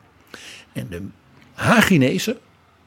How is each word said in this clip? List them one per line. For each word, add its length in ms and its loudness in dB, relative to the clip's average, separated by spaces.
En 160 -10
de 180 -12
Haginezen, 840 2